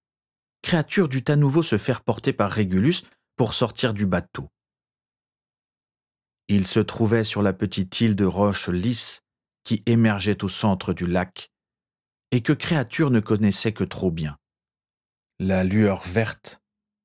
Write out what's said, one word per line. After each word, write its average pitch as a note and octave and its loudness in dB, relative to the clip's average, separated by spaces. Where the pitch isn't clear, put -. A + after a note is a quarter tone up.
créature E3+ 0
dut B2+ -4
à D3 2
nouveau D3 4
se A2 0
faire - -4
porter C3 -2
par G2 0
Régulus G#2+ 0
pour A#2+ 0
sortir A#2+ -2
du G#2 0
bateau. F2+ -4
Il G2 2
se - 2
trouvait A2 0
sur G#2 -4
la G2 2
petite F#2+ -4
île A2 2
de G2 2
roches F#2+ 0
lisses F#2+ -4
qui - -2
émergeait G#2+ 2
au F#2+ -2
centre F#2+ -2
du F2 -4
lac F2 -4
et B2 2
que D3+ 0
créature D3 0
ne A#2 4
connaissait G#2 0
que G2 -4
trop F#2 -2
bien. D#2 -6
La F#2+ 0
lueur G2 2
verte G#2+ -6